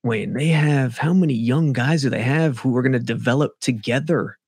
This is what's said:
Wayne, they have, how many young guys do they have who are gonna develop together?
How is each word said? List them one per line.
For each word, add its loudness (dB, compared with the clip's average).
Wayne, -4
they -2
have, 2
how 0
many 4
young 0
guys 0
do 0
they -4
have 0
who -2
are 0
gonna 2
develop -2
together? -2